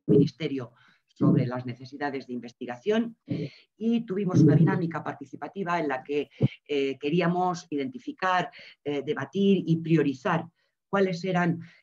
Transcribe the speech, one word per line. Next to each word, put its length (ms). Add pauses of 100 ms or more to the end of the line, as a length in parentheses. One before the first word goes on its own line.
Ministerio 680 (340)
sobre 380
las 220
necesidades 580
de 80
investigación, 840 (600)
y 280
tuvimos 340
una 160
dinámica 480
participativa 760
en 100
la 120
que, 300 (360)
eh, 300
queríamos 720
identificar, 800 (340)
eh, 200
debatir 640
y 140
priorizar 680 (420)
cuáles 360
eran, 340 (240)